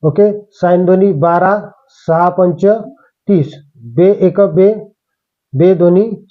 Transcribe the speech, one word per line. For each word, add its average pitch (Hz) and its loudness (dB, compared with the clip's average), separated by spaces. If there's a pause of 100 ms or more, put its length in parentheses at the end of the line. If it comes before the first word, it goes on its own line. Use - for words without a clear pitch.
ओके, 202 0
साइन 180 0
दोन्ही 185 2
बारा, 175 0 (480)
सहा 170 0
पंच 180 -2 (640)
तीस, 175 -2 (120)
बे 120 0
एक 196 -2
बे, 190 2 (800)
बे 175 2
दोन्ही 180 0